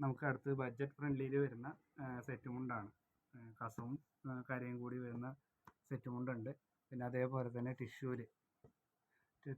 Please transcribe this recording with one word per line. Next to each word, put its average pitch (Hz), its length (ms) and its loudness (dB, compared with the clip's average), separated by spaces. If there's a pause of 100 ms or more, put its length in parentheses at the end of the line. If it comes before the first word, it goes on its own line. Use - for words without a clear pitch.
നമുക്ക് 135 260 2
അടുത്ത് 139 240 2 (100)
ബജറ്റ് 131 380 0
ഫ്രണ്ട്ലിയിൽ 135 420 2
വരുന്ന, 123 260 2 (360)
ആ, 127 180 -4
സെറ്റ് 123 280 -6
മുണ്ടാണ്. 120 420 -2 (440)
ആ, 127 40 -16 (200)
കസവും, 120 360 -4 (320)
ആ, 127 220 -4
കരയും 123 340 0
കൂടി 123 160 -2
വരുന്ന 120 300 -4 (600)
സെറ്റ് 127 200 -2
മുണ്ടുണ്ട്. 123 440 0 (360)
പിന്നെ 123 180 -4
അതേപോലെ 127 420 4 (100)
തന്നെ 123 220 2
ടിഷ്യൂല് 123 460 -2 (1300)